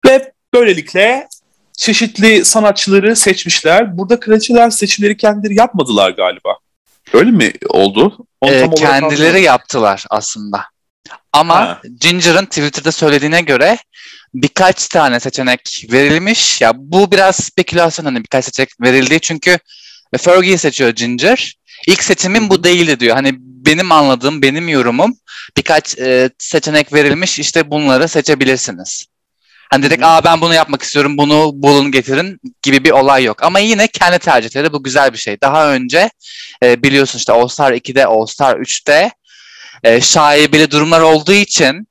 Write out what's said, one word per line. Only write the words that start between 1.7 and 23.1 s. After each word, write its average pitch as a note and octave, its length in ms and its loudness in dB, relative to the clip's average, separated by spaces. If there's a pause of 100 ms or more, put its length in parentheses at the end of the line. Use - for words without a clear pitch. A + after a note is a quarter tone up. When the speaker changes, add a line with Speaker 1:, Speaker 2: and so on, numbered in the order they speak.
Speaker 1:
çeşitli A3 680 0
sanatçıları G3+ 720 0
seçmişler. F3+ 800 0
Burada G3 220 -2
kraliçeler A#3 500 2
seçimleri G#3 460 -2
kendileri G#3 420 -2
yapmadılar A#2+ 520 2
galiba. F#2 460 -4 (560)
Öyle F#3+ 180 4
mi D#3+ 220 2 (160)
oldu? - 580 0 (140)
Onu C3+ 120 2
Speaker 2:
Ee, C3 80 4
Speaker 1:
tam D3 120 2
olarak D3+ 180 2 (100)
Speaker 2:
kendileri D3+ 200 -2
Speaker 1:
anlamadım. E3+ 240 2
Speaker 2:
yaptılar A#2 680 0
aslında. G#2 540 -6 (680)
Ama D#3+ 280 2
Speaker 1:
Ha. F2+ 200 -4 (200)
Speaker 2:
Ginger'ın F3 460 0
Twitter'da D3 460 -4
söylediğine D3+ 480 0
göre D#3+ 380 0 (560)
birkaç E3 540 0
tane C3+ 320 0
seçenek B2+ 720 -6
verilmiş. D#3 680 0
Ya A2+ 160 2
bu E3+ 360 0
biraz F#3+ 240 2
spekülasyon E3+ 680 -4
hani C3 140 -4
birkaç B2 260 -4
seçenek - 260 -6 (100)
verildi. B2+ 400 2
Çünkü E3 380 -2 (600)
Fergie'yi F3+ 400 2
seçiyor C#3 320 -2
Ginger. A#2+ 640 -4 (320)
"İlk F#3 180 0
seçimim G3 380 -2
Speaker 1:
Hı G#3+ 40 -4
hı. G3 40 -2
Speaker 2:
bu F3 140 0
değildi." E3+ 360 0
diyor. A#2+ 160 2